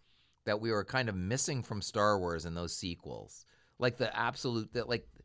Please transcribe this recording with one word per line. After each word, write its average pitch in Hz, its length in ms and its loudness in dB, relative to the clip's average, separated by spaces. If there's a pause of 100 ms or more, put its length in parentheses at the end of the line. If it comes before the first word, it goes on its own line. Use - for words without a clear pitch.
(460)
that 107 140 2
we 113 120 0
were 104 120 2
kind 127 260 0
of 101 60 -2
missing 117 480 0
from 104 180 -6
Star 104 380 4
Wars 85 260 -2
in 85 100 -4
those 85 200 -4
sequels. 69 680 -8 (340)
Like, 123 180 2
the 113 200 0
absolute, 117 560 0
that, 117 160 -2
like, 120 180 -2 (180)